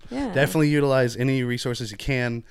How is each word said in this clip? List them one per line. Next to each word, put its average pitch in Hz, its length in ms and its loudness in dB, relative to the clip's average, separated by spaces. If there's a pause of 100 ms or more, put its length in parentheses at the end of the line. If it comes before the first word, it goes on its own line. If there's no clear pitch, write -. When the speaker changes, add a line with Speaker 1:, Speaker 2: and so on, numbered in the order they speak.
(100)
Speaker 1:
Yeah. 254 240 -4
Speaker 2:
Definitely 151 340 4
utilize 135 480 2
any 135 280 0
resources 120 460 -4
you 101 60 -14
can. 120 540 -2